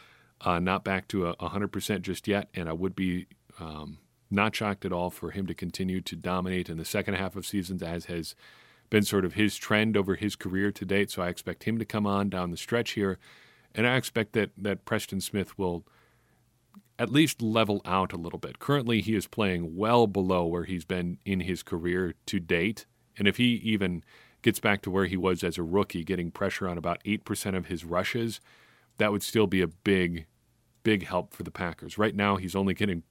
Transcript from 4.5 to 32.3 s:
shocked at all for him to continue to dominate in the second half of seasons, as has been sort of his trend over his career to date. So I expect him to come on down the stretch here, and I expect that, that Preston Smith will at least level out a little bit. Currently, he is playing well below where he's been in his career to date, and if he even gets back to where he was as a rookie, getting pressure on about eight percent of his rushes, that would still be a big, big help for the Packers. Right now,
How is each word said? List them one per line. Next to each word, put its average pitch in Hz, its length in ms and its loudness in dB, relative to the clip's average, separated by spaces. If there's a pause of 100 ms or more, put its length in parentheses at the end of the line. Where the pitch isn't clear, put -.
shocked 101 300 -4
at 92 80 -2
all 87 180 0
for 85 220 -10
him 98 140 -4
to 87 80 -6
continue 92 460 -4
to 87 160 -10
dominate 90 520 -2
in 80 100 -8
the 80 60 -8
second 101 300 -2
half 95 220 -4
of 90 100 -10
seasons, 92 360 -4
as 82 240 -6
has 85 280 -6 (560)
been 107 120 6
sort 98 220 2
of 85 100 -2
his 104 220 2
trend 107 400 2
over 95 180 2
his 101 200 -2
career 98 380 -2
to 101 120 -10
date. 98 260 0
So 92 120 -4
I 87 60 0
expect - 360 -8
him 113 140 -2
to 110 60 -4
come 104 220 -2
on 101 240 2
down 90 200 -4
the 85 60 -6
stretch 117 360 -2
here, 98 260 0 (560)
and 110 120 2
I 127 100 4
expect 113 360 -2
that, 107 240 2
that 98 280 -4
Preston 101 360 -4
Smith - 380 -4
will 87 260 -2 (1120)
at 120 140 0
least 147 300 4
level 107 420 2
out 92 280 2
a 87 40 -8
little 85 220 -8
bit. 69 200 -12
Currently, 120 420 2
he 110 140 0
is 101 120 0
playing 87 500 -2
well 113 300 6
below 92 400 2
where 85 180 -2
he's 90 200 -6
been 90 400 -4
in 98 160 0
his 87 220 -4
career 87 520 -2 (120)
to 98 140 -2
date, 87 460 0 (320)
and 101 100 4
if 95 80 2
he 123 200 4
even 95 460 0 (400)
gets - 180 4
back 101 220 4
to 98 80 -4
where 95 160 4
he 90 100 -2
was 90 260 2
as 90 160 -2
a 87 40 -2
rookie, 87 420 0
getting 87 260 -2
pressure 98 380 -4
on 85 100 -4
about 85 260 -4
eight 101 200 -2
percent 98 320 -4
of 90 100 -4
his 82 180 -6
rushes, 95 560 -2 (580)
that 107 120 4
would 101 120 0
still 107 240 4
be 92 140 2
a 87 60 4
big, 87 600 2 (560)
big 104 240 2
help 90 260 -2
for - 100 -12
the 85 80 -8
Packers. - 480 -8
Right 107 160 2
now, 101 220 2